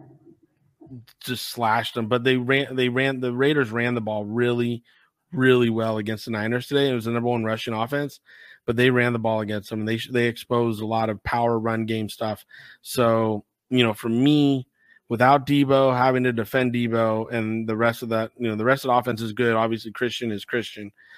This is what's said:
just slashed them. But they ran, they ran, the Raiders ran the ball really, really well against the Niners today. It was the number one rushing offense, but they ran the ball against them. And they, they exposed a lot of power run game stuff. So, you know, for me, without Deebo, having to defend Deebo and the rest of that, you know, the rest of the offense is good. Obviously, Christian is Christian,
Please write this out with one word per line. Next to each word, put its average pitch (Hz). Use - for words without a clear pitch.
just -
slashed 117
them. 113
But 120
they 127
ran, 135
they 127
ran, 131
the 123
Raiders 135
ran 117
the 117
ball 107
really, 120
really 127
well 113
against 107
the 117
Niners 113
today. 139
It 127
was 113
the 117
number 120
one 120
rushing 110
offense, 139
but 117
they 123
ran 123
the 117
ball 110
against 104
them. 110
And 107
they, 113
they 120
exposed 117
a 110
lot 113
of 104
power 117
run 113
game 110
stuff. 110
So, 113
you 127
know, 113
for 117
me, 139
without 131
Deebo, 135
having 127
to 127
defend 117
Deebo 113
and 110
the 110
rest 117
of 120
that, 113
you 120
know, 110
the 107
rest 131
of 135
the 123
offense 120
is 110
good. 117
Obviously, 113
Christian 120
is 101
Christian, 107